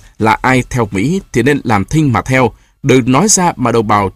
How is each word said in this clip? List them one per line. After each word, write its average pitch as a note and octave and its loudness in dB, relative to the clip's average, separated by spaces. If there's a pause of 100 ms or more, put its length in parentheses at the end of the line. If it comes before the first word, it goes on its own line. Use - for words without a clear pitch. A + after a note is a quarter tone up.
(180)
là A2 0
ai B2+ 2
theo A#2 -2
Mỹ C#3 -2 (120)
thì A#2+ 0
nên C#3 0
làm G#2 0
thinh D3 0
mà G#2 0
theo, C3 0 (300)
đừng B2+ 2
nói E3 2
ra F3 0
mà A#2+ -2
đồng A2+ 0
bào G#2 0